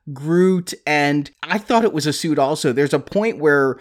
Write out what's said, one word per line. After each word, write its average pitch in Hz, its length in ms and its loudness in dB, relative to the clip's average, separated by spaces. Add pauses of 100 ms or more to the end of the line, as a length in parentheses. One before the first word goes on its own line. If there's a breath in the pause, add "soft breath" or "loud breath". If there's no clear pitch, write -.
(120)
Groot, 175 640 0 (120)
and 147 440 0 (120)
I 165 140 -4
thought 226 280 0
it 190 100 0
was 147 120 -2
a 151 60 -2
suit 147 260 -2
also. 139 360 0
There's 139 180 0
a 151 60 2
point 208 400 -4
where 143 420 2